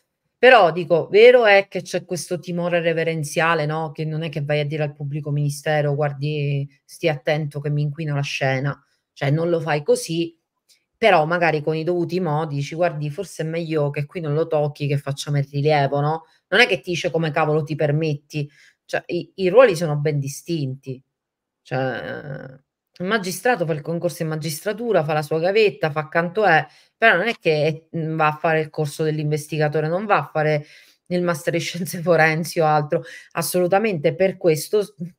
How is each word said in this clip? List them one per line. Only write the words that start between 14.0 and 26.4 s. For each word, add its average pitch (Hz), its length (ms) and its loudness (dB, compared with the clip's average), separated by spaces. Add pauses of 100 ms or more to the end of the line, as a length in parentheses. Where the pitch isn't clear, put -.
qui 175 160 -10
non 147 120 -4
lo 160 140 0
tocchi, 147 400 -2
che 143 100 0
facciamo 143 400 -4
il 139 140 -2
rilievo", 143 500 2
no? 151 240 -2 (240)
Non 208 120 4
è 247 60 6
che - 140 0
ti 180 100 -8
dice: 170 200 -4
"Come 160 200 -2
cavolo 156 320 0
ti 151 120 -6
permetti?" 147 720 -2 (360)
Cioè, - 220 -6
i, - 280 -6
i 185 140 0
ruoli 220 260 6
sono 151 220 -2
ben 147 220 0
distinti. 135 840 -8 (600)
Cioè, 117 960 -8 (440)
il 175 40 -6
magistrato 196 600 -2
fa 160 80 -2
il 151 80 -6
concorso 170 420 -4
in 160 60 -4
magistratura, 170 760 -2
fa 156 100 -2
la 151 80 0
sua 156 180 -2
gavetta, 190 520 2
fa 151 100 -4
accanto 170 440 0